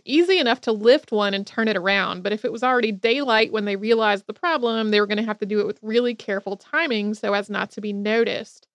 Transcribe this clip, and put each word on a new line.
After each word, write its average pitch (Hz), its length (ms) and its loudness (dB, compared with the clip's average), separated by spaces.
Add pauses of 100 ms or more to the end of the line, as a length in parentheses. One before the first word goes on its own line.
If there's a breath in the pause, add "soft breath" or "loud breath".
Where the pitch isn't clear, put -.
easy 349 340 4
enough 254 220 0
to 240 100 -2
lift 226 400 4
one 208 240 0
and 196 100 -4
turn 220 220 -2
it 208 100 0
around, 185 460 0
but 202 100 -2
if 214 120 -8
it 247 60 -2
was 226 120 -6
already 247 280 2
daylight 226 600 0
when 214 140 -2
they 202 100 -2
realized 214 500 0
the 220 80 -12
problem, 233 560 -2
they 208 100 4
were 208 80 4
gonna 214 160 -2
have 214 160 -4
to 214 60 -4
do 208 140 -2
it 202 80 0
with 208 160 -8
really 233 320 0
careful 196 420 -6
timing 226 560 -2
so 208 200 -4
as 202 160 -4
not 202 220 -4
to - 100 -14
be 208 120 -6
noticed. 214 800 -2